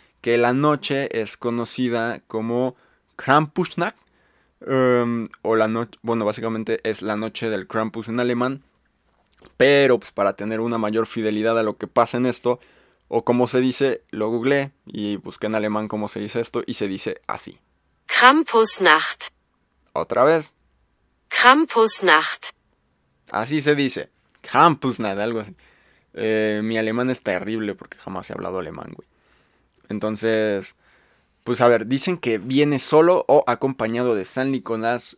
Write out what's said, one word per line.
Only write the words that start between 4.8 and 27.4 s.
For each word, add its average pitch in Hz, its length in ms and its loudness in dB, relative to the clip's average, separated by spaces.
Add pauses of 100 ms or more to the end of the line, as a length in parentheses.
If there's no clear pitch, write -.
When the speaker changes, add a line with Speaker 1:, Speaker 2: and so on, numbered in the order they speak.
Speaker 1:
o 113 140 2
la 110 120 4
no-, 113 220 -4 (120)
bueno, 113 240 -2
básicamente 110 540 -2 (100)
es 104 120 -6
la 104 160 -4
noche 110 320 -6
del 95 180 -4
Krampus 110 400 -4
en 117 120 -4
alemán, 123 440 -2 (920)
pero, 135 420 6
pues, - 120 -16
para 98 260 0
tener 110 240 -6
una 117 160 -2
mayor 110 300 0
fidelidad 110 520 -2
a 113 40 2
lo 104 140 -4
que 101 100 -8
pasa 120 300 0
en 123 80 0
esto, 123 340 -2 (480)
o 113 160 -2
como 120 240 2
se 127 120 0
dice, 127 500 0
lo 110 200 -4
googleé 139 420 0 (140)
y 104 320 -6
busqué 90 300 -8
en 110 80 -2
alemán 107 320 -2
cómo 107 200 -6
se - 120 -10
dice 104 200 -6
esto, 117 260 -6
y 117 100 -6
se 101 120 -4
dice 95 400 -6
así. - 320 -10 (480)
Speaker 2:
Krampusnacht. 226 1200 4 (640)
Speaker 1:
Otra 95 300 0
vez. 156 320 2 (720)
Speaker 2:
Krampusnacht. 220 1300 2 (760)
Speaker 1:
Así 135 320 -2
se 147 140 4
dice. 131 340 -2 (320)
Krampusnacht, 123 760 2
algo 113 220 -4
así. 101 140 -14 (580)
Eh, 107 500 0
mi 113 140 -2
alemán 113 320 0
es 127 120 -4
terrible 101 540 -4